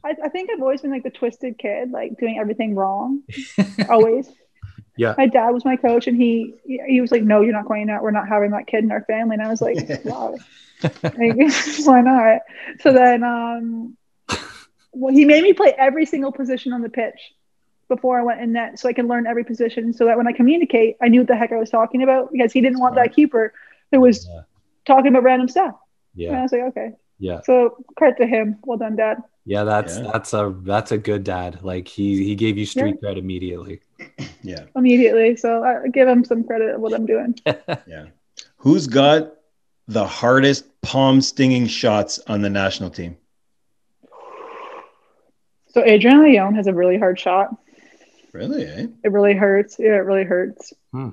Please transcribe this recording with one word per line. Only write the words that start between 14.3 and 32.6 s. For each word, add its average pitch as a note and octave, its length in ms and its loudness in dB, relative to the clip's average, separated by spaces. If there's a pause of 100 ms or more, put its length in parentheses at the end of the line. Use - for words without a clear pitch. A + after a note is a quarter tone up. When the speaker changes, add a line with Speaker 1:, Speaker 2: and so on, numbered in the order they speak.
Speaker 1:
well, C4 200 -4
he C#4+ 120 8
made D4+ 180 6
me F#4+ 100 6
play G#4+ 240 4
every C#4 300 2
single C#4 240 -4
position C4 420 -6
on A#3+ 80 -6
the A#3 100 -6
pitch, - 420 -8 (560)
before B3+ 300 0
I A#3+ 40 0
went A#3+ 180 -4
in A#3 120 -4
net A3+ 260 -6
so B3+ 100 -4
I A#3+ 40 -2
can A#3+ 160 -2
learn A#3+ 180 -2
every A#3 180 -4
position A#3 480 -4
so A#3 140 0
that A3+ 100 4
when A#3+ 100 0
I A#3+ 60 0
communicate, B3 680 2
I A#3+ 60 2
knew A#3+ 120 6
what B3 80 0
the B3 80 2
heck A3+ 160 -2
I A3+ 60 -4
was A3+ 120 -4
talking A#3 320 0
about C4 300 0
because A#3+ 200 0
he C4 80 2
didn't B3+ 200 2
want B3 140 0
Speaker 3:
Smart. B3 160 2
Speaker 1:
that - 40 -20
keeper A#3+ 380 2 (400)
who C4+ 80 6
was G#3 260 4
Speaker 2:
Yeah. E2 140 -16 (460)
Speaker 1:
talking C4+ 220 6
about B3+ 140 4
random B3+ 260 2
stuff. D#4+ 260 -2 (400)
Speaker 2:
Yeah. F2 160 -8
Speaker 1:
And C4+ 80 -4
I B3+ 40 -4
was B3+ 100 -4
like, A#3+ 100 -2
"Okay." A#3 300 -10 (260)
Speaker 2:
Yeah. - 240 -8
Speaker 1:
So B3 340 2 (200)
credit C#4 260 2
to A#3 40 2
him. A3 380 -4
Well A#3 140 -8
done, G#3+ 180 -6
Dad. A3 260 -4 (240)
Speaker 2:
Yeah, G2+ 180 -4
that's, G#2 340 -2
Speaker 3:
Yeah. A2+ 140 -10
Speaker 2:
that's A2 200 -6
a, G#2 300 -2
that's G2+ 300 -4
a G#2+ 60 -2
good G#2 240 -4
dad. F2+ 400 -8
Like, F#2 240 -8
he, G2+ 380 -4
he G#2 100 -4
gave G#2+ 220 -2
you G#2 100 -6